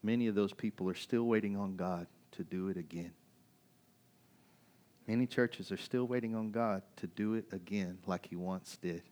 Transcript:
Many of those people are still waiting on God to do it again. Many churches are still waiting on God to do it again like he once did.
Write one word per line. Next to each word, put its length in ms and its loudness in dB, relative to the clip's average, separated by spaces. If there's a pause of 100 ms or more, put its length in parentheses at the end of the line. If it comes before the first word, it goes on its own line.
Many 240 4
of 80 2
those 200 4
people 340 -2
are 60 2
still 300 0
waiting 300 4
on 220 -2
God 300 -2 (260)
to 120 -6
do 240 -2
it 100 -2
again. 340 -8 (1900)
Many 200 4
churches 440 2
are 60 -2
still 300 0
waiting 280 0
on 160 -2
God 320 2 (140)
to 100 -8
do 280 0
it 180 -2
again 540 -2
like 200 -2
he 100 -8
once 440 -4
did. 320 -4